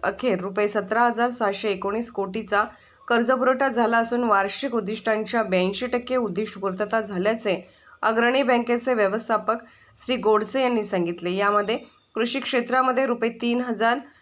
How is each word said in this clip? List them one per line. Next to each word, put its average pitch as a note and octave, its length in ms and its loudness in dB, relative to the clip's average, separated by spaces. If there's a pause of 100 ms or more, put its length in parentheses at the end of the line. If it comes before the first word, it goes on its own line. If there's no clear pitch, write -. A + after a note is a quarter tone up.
अखेर G3 380 0
रुपये G3+ 280 0
सतरा G#3+ 340 0
हजार A#3+ 280 2
सहाशे G#3+ 400 -2
एकोणीस G3 400 -4
कोटीचा G3+ 540 -2 (440)
कर्जपुरवठा B3+ 600 2
झाला A#3 300 2
असून, A#3+ 260 0
वार्षिक G#3 500 0
उद्दिष्टांच्या A3 680 -2
ब्याऐंशी F#3 440 0
टक्के B3 300 -2
उद्दिष्ट G#3+ 420 -4
पूर्तता G3 420 -2
झाल्याचे G3+ 680 -2 (340)
अग्रणी A#3 400 2
बँकेचे A#3+ 520 2
व्यवस्थापक G#3+ 600 0 (500)
श्री B3+ 100 0
गोडसे G#3+ 460 2
यांनी A#3+ 200 2
सांगितले. F3 480 -2
यामध्ये G3+ 480 0 (360)
कृषी A#3+ 260 -2
क्षेत्रामध्ये B3+ 680 0
रुपये A#3 240 0 (120)
तीन A#3+ 180 0
हजार A#3 380 0 (240)